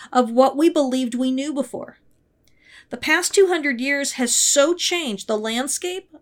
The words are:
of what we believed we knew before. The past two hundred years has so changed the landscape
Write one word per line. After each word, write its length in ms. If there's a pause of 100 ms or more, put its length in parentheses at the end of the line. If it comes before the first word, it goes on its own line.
(100)
of 200
what 260
we 140
believed 440
we 160
knew 220
before. 460 (920)
The 60
past 380
two 140
hundred 320
years 320
has 220
so 400
changed 520
the 100
landscape 720 (140)